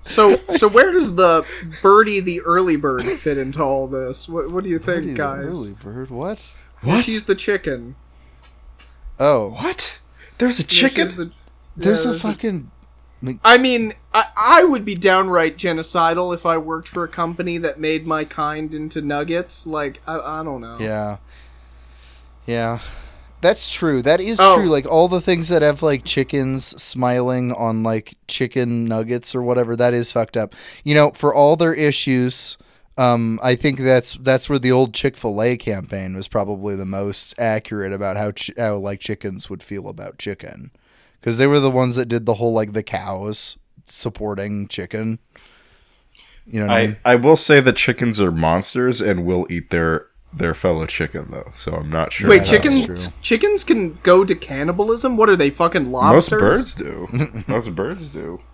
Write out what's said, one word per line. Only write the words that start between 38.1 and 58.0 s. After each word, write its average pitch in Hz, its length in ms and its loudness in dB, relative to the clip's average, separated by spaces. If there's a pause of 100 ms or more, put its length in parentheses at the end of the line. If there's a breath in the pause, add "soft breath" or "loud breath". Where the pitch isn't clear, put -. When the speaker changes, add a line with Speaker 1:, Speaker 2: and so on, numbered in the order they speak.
Speaker 2:
how, 104 140 -4
ch-, - 260 -10
how, 110 180 -2
like, 101 240 -8
chickens 101 500 -10
would 98 140 -14
feel 98 260 -12
about - 280 -16
chicken. - 540 -14 (500)
'Cause 117 160 -2
they 135 100 4
were 143 120 4
the 135 120 2
ones 127 260 0
that 120 100 -4
did 117 180 -2
the 113 100 2
whole, 113 180 -2
like, 110 200 -2
the 107 100 -4
cows 98 720 -6 (280)
supporting 104 840 -6
chicken. 110 520 -6 (1300 soft breath)
You 113 160 -6
know 104 60 -2
what 117 80 2
I 113 60 4
Speaker 3:
I, 110 60 2
Speaker 2:
mean? 107 180 -6
Speaker 3:
I 123 100 6
will 143 220 6
say 143 240 6
that 127 140 4
chickens 117 440 0
are 92 120 4
monsters 95 720 0
and 92 240 0
will 90 240 0
eat 85 200 -8
their, 82 380 0 (240)
their 85 220 -4
fellow 80 320 -2
chicken, 76 440 -8
though. - 240 -14
So - 200 -10
I'm 76 160 -6
not 80 240 -2
sure - 160 0
Speaker 1:
Wait, 180 180 8
Speaker 3:
how - 60 4
Speaker 2:
That's 214 160 4
Speaker 1:
chickens, 262 160 2 (200)
Speaker 2:
true. - 160 -10
Speaker 1:
chickens 403 440 0
can 185 360 -2
go 185 220 6
to 190 100 0
cannibalism? 208 840 -2
What 214 120 6
are 190 60 8
they, 143 140 2
fucking 170 420 0
Speaker 3:
Most - 20 -4 (380)
Speaker 1:
lobsters? 214 80 0
Speaker 3:
birds 208 360 2
do. - 680 -6
Speaker 2:
<laughs> - 40 -10
Speaker 3:
Most 107 280 -4
birds 147 340 -8